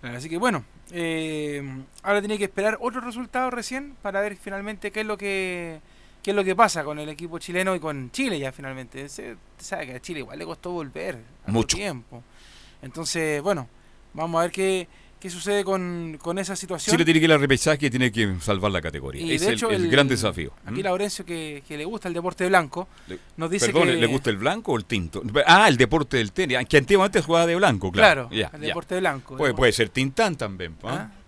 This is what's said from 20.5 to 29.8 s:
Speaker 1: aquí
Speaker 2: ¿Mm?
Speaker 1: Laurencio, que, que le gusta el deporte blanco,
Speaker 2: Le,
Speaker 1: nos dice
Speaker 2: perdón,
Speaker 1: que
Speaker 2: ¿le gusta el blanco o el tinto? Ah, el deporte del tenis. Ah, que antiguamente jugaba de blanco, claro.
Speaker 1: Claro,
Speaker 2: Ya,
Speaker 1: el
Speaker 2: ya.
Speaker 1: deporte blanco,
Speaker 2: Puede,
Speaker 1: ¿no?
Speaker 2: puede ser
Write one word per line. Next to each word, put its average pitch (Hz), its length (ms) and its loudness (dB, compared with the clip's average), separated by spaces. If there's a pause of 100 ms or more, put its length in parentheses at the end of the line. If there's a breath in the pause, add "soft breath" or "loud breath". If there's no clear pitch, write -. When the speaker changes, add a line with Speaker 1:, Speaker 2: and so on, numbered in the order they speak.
Speaker 1:
aquí 120 160 -6
Speaker 2:
¿Mm? 196 40 -4
Speaker 1:
Laurencio, 190 420 -2
que, 156 420 -10
que 151 80 -10
le 147 80 -8
gusta 202 240 -8
el 170 60 -4
deporte 175 340 -4
blanco, 180 400 0 (180 soft breath)
Speaker 2:
Le, 92 120 -14 (180 soft breath)
Speaker 1:
nos 165 140 -4
dice 190 160 2
Speaker 2:
perdón, 160 220 4
Speaker 1:
que 170 80 4
Speaker 2:
¿le 117 100 2
gusta 123 240 0
el 101 80 -2
blanco 165 340 -2
o 120 60 2
el 104 80 -6
tinto? 92 360 -4 (240)
Ah, 190 220 8
el 143 80 4
deporte 135 400 4
del - 160 0
tenis. 151 260 0
Ah, 127 60 -2
que - 140 6
antiguamente 196 420 4
jugaba 165 260 4
de 170 80 2
blanco, 110 380 2
claro. 139 380 6
Speaker 1:
Claro, - 40 -12 (160)
Speaker 2:
Ya, - 60 -18
Speaker 1:
el 147 60 -12
Speaker 2:
ya. 156 60 -4
Speaker 1:
deporte 170 300 -4
blanco, 139 380 -4
Speaker 2:
Puede, 139 160 2
Speaker 1:
¿no? 104 60 -2
Speaker 2:
puede 123 140 6
ser 110 180 0